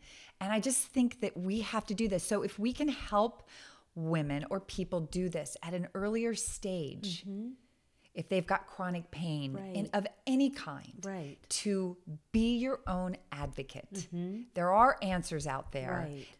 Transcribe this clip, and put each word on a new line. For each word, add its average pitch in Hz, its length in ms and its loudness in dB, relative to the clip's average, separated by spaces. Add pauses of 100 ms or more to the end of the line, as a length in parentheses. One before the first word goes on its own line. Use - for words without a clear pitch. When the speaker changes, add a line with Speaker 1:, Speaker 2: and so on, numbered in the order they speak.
(400)
Speaker 1:
And 196 120 0
I 220 80 4
just - 280 2
think 240 320 4
that 202 160 0
we 190 240 0
have 214 260 -2
to 208 80 -2
do 220 140 2
this. 185 160 2
So 208 180 2
if - 160 -2
we 226 140 2
can 294 160 2
help 226 540 2 (520)
women 156 540 0
or 196 120 0
people 185 400 -2
do 180 280 0
this 165 340 -4
at 170 120 -6
an 180 200 -2
earlier 220 400 0
stage, 180 920 -4
Speaker 2:
Mm-hmm. 208 240 -6 (640)
Speaker 1:
if - 160 -8
they've 185 160 2
got 196 200 0
chronic 180 440 -6
pain 147 460 -4
in, 196 280 -4
Speaker 2:
Right. - 100 -6
Speaker 1:
of 202 120 0 (200)
any 269 240 6
kind, - 540 -10
Speaker 2:
Right. 175 340 -6 (100)
Speaker 1:
to 190 480 0 (340)
be 233 260 6
your 254 300 0
own 180 300 0 (160)
advocate. 143 600 -6
Speaker 2:
Mm-hmm. 180 500 -4 (120)
Speaker 1:
There 180 160 2
are 233 320 8
answers 175 440 0
out 135 260 -4
there. 127 360 -2
Speaker 2:
Right. 139 180 -10 (140)